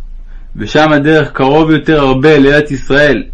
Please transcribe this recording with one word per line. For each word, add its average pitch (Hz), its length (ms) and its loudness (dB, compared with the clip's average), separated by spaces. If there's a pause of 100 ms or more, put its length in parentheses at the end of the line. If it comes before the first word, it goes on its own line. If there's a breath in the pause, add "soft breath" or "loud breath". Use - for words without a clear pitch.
(560 soft breath)
ושם 151 360 0
הדרך 151 400 2
קרוב 151 380 2
יותר 156 300 0
הרבה 135 380 2
לארץ 147 320 2
ישראל 135 520 0 (120)